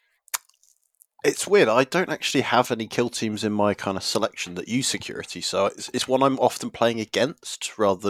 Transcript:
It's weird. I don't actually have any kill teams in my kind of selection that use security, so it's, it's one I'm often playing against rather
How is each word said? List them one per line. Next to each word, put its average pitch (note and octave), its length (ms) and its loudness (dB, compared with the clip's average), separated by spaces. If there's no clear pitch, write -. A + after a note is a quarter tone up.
It's - 220 0
weird. F3 220 6
I A#2+ 160 4
don't F3 240 0
actually D3 320 -2
have A#2+ 300 2
any A2+ 160 -4
kill A#2+ 220 -2
teams G#2+ 360 -4
in G#2 80 0
my G#2 200 4
kind F#2+ 220 -4
of F#2 80 -6
selection - 520 -4
that F2+ 120 -8
use A#2+ 200 -2
security, - 520 -8
so G2 280 0
it's, - 260 -8
it's B2+ 140 -4
one C3 140 2
I'm C3+ 180 2
often B2 300 0
playing A#2 300 0
against - 800 -4
rather G2 320 2